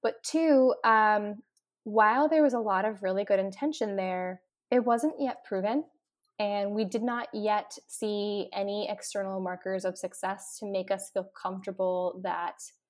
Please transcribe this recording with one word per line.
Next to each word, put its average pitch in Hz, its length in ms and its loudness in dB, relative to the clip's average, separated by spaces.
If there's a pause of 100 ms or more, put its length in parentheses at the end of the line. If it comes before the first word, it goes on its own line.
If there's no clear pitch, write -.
But - 200 -4
two, 285 520 6 (100)
um, 214 580 4 (420)
while 220 440 4
there 311 140 6
was 262 120 6
a 240 40 0
lot 202 260 0
of 208 180 -2
really 190 220 0
good 202 140 2
intention 202 580 -2
there, 185 460 -4 (280)
it 247 140 4
wasn't 233 360 0
yet 262 240 -4
proven. 214 400 -2 (540)
And 202 340 -2
we 214 120 0
did 214 200 -4
not 240 280 -4
yet 208 540 -2
see 208 680 -4
any 202 380 -4
external 196 500 -6
markers 185 460 -4
of 185 100 -4
success - 640 -8
to 220 80 -10
make 190 240 -4
us 196 200 -4
feel 190 200 -6 (100)
comfortable 185 840 -4
that 170 360 -6 (300)